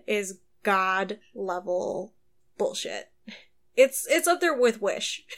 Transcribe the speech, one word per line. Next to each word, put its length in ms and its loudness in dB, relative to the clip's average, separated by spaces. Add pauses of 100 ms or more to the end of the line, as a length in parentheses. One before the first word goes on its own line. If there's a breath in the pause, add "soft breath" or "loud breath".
is 320 -2 (240)
god 560 2 (160)
level 760 -4 (440)
bullshit. 520 -6 (680 loud breath)
It's, 340 4
it's 180 2
up 120 2
there 180 2
with 240 2
Wish. 440 -4 (120)